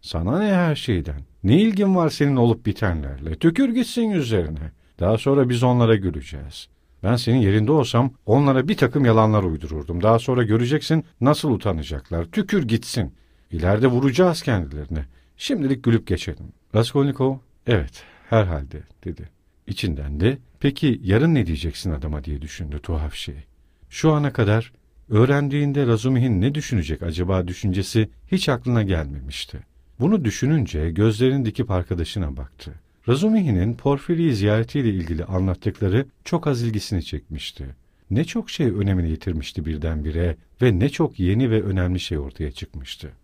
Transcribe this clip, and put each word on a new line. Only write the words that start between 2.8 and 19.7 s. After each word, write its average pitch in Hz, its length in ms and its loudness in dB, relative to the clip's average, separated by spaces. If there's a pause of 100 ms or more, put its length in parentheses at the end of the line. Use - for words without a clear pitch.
Tükür 220 400 2
gitsin 240 280 -2
yüzlerine. 104 720 -2 (280)
Daha 104 180 2
sonra 139 300 2
biz 123 140 0
onlara 120 340 4
güleceğiz. 76 720 -6 (340)
Ben 110 140 2
senin 120 220 2
yerinde 107 340 4
olsam 127 380 2 (160)
onlara 131 420 4
bir 208 80 2
takım 135 280 2
yalanlar 110 380 6
uydururdum. 80 600 -4
Daha 113 160 6
sonra 123 240 0
göreceksin 120 600 0 (160)
nasıl 147 300 2
utanacaklar. 85 760 -2
Tükür 196 380 -2
gitsin. 117 520 -2 (360)
İleride 95 360 2
vuracağız 139 560 2
kendilerine. 73 640 -4 (300)
Şimdilik 139 480 -4
gülüp 113 220 2
geçelim. - 400 -6 (280)
Raskolnikov, 135 600 2 (300)
"Evet, 92 360 0 (280)
herhalde," 80 520 0 (220)
dedi. 82 240 -10 (380)
İçinden 73 540 -4